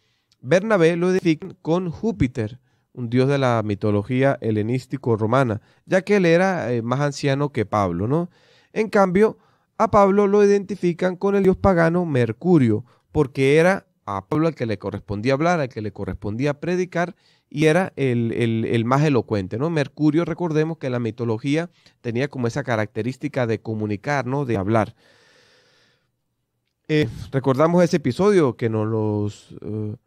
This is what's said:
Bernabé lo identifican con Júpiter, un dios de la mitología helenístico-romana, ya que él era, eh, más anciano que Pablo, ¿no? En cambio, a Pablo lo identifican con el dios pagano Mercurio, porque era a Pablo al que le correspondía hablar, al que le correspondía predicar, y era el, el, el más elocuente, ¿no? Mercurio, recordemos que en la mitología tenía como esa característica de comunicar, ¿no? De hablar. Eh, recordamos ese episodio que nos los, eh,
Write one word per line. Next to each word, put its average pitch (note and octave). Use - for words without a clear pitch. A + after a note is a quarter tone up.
Bernabé F3
lo F3
identifican F3+
con E3+
Júpiter, B2
un B2
dios B2+
de C#3+
la A#2+
mitología G#2+
helenístico-romana, A2+
ya F#3
que G#3
él F#3
era, E3
eh, A#2
más B2
anciano C#3+
que A2
Pablo, F#2+
¿no? E3
En A3
cambio, G3
a A3
Pablo G3+
lo G3+
identifican F#3
con G3+
el G3
dios F#3
pagano F3
Mercurio, B2
porque C#3
era F3+
a G2
Pablo D3+
al D3+
que B2
le G#2
correspondía G2+
hablar, E3
al C3
que A#2
le G#2+
correspondía A2
predicar, F3+
y D3+
era E3
el, A#2+
el, A2+
el A2+
más C#3
elocuente, A2
¿no? D3
Mercurio, D3+
recordemos D#3+
que -
en B2+
la B2
mitología A#2+
tenía A#2+
como B2+
esa C3
característica A#2+
de A2
comunicar, A2+
¿no? C3+
De A#2
hablar. G#2
Eh, D3+
recordamos C#3+
ese E3+
episodio D#3+
que A#2
nos G#2+
los, G#2+
eh, G#2+